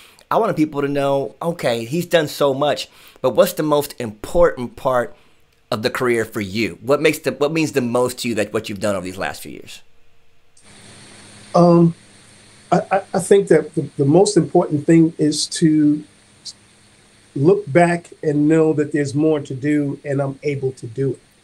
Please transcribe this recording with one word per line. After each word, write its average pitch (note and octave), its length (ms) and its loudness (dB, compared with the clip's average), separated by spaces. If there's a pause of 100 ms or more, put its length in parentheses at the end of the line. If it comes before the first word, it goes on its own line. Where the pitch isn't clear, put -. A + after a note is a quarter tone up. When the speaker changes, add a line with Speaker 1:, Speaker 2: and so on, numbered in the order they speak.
(300)
Speaker 1:
I D#3+ 80 0
want G#3 180 -2
people D3+ 240 -2
to C#3 80 -2
know, C#3 540 -2
okay, C3+ 420 -4
he's E3+ 220 -6
done E3 200 2
so C#3+ 280 0
much, C3+ 340 -2 (320)
but B2+ 120 0
what's F3+ 200 2
the E3 100 -6
most D3 360 -2
important B2 800 -2
part B2 380 -2 (560)
of A2 120 -6
the B2 80 -2
career A#2+ 340 0
for A2+ 160 -8
you? F#2+ 400 -4
What C#3 220 0
makes D#3 160 2
the, C3 140 -4
what D3 200 -2
means D#3+ 200 -2
the C3+ 100 0
most B2 380 -2
to B2 100 -6
you A2 60 -2
that G#2 180 -4
what A2 160 -6
you've G2 100 -10
done G#2 160 -2
over F2+ 80 -8
these F#2 140 -12
last D2+ 240 -8
few D2+ 100 -16
years? - 300 -18 (1700)
Speaker 2:
Um, E3+ 400 6 (760)
I, F3+ 100 2 (100)
I, G3 120 0 (100)
I G#3+ 60 -2
think G3 300 4
that D3+ 260 4
the, C#3 240 -4
the C#3 80 2
most F3+ 320 4
important D#3 480 0
thing E3 320 6
is D3+ 300 -2
to D3+ 540 2 (1300)
look D#3+ 340 2
back E3+ 520 0
and D3 260 0
know D#3+ 240 2
that D3+ 200 -2
there's D3 220 -2
more D3+ 260 0
to C#3 140 -10
do, C#3+ 480 -2
and C#3 160 -4
I'm C3+ 240 -6
able C3+ 300 -4
to - 140 -16
do C3+ 240 -4
it, - 100 -10 (240)